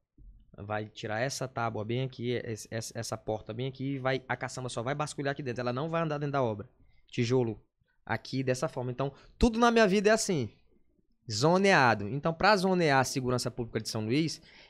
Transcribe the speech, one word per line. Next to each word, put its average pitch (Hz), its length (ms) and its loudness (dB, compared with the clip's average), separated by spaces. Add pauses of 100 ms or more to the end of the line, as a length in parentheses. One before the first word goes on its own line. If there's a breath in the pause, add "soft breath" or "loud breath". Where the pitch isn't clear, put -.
(560)
Vai 107 300 -6
tirar 107 340 -8
essa 135 280 -6
tábua 113 360 -4
bem 120 200 -2
aqui, 123 400 -4
es-, 110 260 -10
es-, 113 240 -8
essa 113 240 -8
porta 110 340 -6
bem 120 140 -6
aqui, 135 280 -6
e 135 40 -6
vai, 131 300 -2
a 123 80 -2
caçamba 127 320 -8
só 120 140 -6
vai 131 120 -4
basculhar 143 380 -4
aqui 151 100 -10
dentro, 123 180 -6
ela 123 120 -2
não 143 180 -4
vai 165 100 -2
andar 151 180 -2
dentro 143 140 -4
da 139 100 2
obra. 107 260 -2 (400)
Tijolo 120 520 0 (460)
aqui, 131 360 -4
dessa 127 260 0
forma. 127 220 -6
Então, 135 220 -4 (260 loud breath)
tudo 226 200 4
na 240 120 6
minha 226 160 6
vida 196 220 4
é 214 40 8
assim, 175 380 0 (800)
zoneado. 135 800 4
Então, 143 240 -2
pra 196 240 4
zonear 175 440 4
a 127 40 4
segurança 123 460 -2
pública 117 300 -6
de 110 80 -8
São 110 180 -4
Luís, 147 340 0 (300 loud breath)